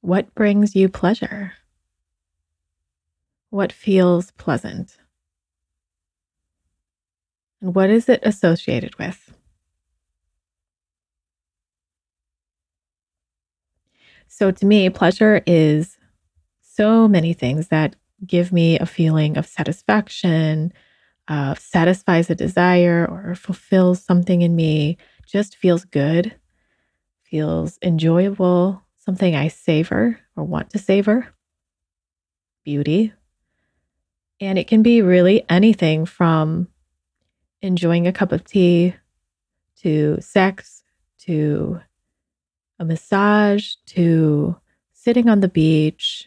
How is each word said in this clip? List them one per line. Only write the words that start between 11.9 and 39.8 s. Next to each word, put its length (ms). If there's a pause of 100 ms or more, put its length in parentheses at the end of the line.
So 240
to 140
me, 240
pleasure 580
is 520 (640)
so 440
many 280
things 340
that 280 (300)
give 240
me 280
a 80
feeling 500
of 80
satisfaction, 1300 (560)
uh, 280
satisfies 720
a 40
desire 680
or 300
fulfills 680
something 380
in 160
me, 400 (300)
just 300
feels 280
good, 500 (880)
feels 600
enjoyable, 1000 (160)
something 360
I 140
savor 720 (160)
or 80
want 260
to 80
savor, 540 (1300)
beauty. 480 (1300)
And 180
it 80
can 160
be 200
really 460
anything 560
from 640 (960)
enjoying 440
a 60
cup 200
of 120
tea, 500 (880)